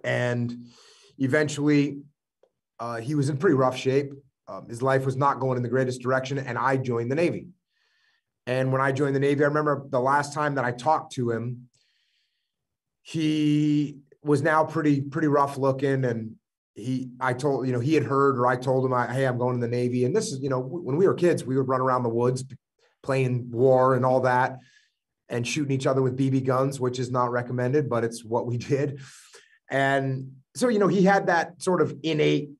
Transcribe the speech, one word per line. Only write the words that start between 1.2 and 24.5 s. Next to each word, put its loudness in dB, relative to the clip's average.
uh, -8
he -6
was 0
in -4
pretty 2
rough 2
shape. 0
Um, -14
his -12
life 2
was -2
not 0
going -2
in -2
the -6
greatest -2
direction, -2
and -6
I 0
joined -2
the -2
Navy. -2
And -2
when 0
I 2
joined 0
the 0
Navy, 2
I 4
remember 0
the 0
last 0
time -2
that 0
I -2
talked -2
to -2
him, -6
he 0
was 2
now 4
pretty, 2
pretty -2
rough 2
looking. 0
And -4
he, -6
I 0
told, -2
you 0
know, 0
he 0
had 4
heard, 2
or 4
I 4
told 0
him, 0
I, 0
"Hey, 0
I'm 0
going 0
to -2
the -2
Navy." 0
And 0
this -2
is, -8
you -4
know, 0
w-, -10
when -2
we 4
were 4
kids, 0
we -2
would 0
run 0
around 2
the -2
woods 0
playing -2
war 6
and 0
all 2
that 2